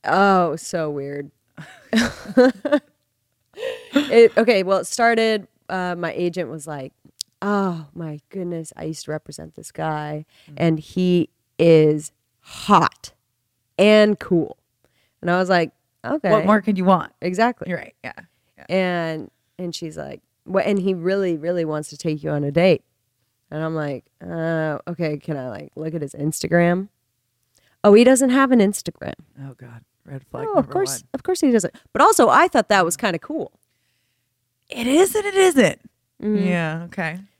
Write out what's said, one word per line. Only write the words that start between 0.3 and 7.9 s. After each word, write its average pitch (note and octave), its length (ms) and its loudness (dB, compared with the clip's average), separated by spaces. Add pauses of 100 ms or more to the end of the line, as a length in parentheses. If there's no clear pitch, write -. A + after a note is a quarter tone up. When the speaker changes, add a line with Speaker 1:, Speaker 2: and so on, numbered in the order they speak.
Speaker 1:
so D#3+ 340 -6
weird. C#3+ 400 -10 (600)
<laughs> A#3+ 880 0 (1120)
It, B3 420 4
okay, A3 260 2
well, F#3+ 160 0
it - 80 -6
started, A3+ 600 0 (220)
uh, F3+ 260 -6
my E3+ 180 -6
agent F3 380 -4
was D3 160 -14
like, C#3+ 260 -12 (500)
"Oh, F#3+ 520 -4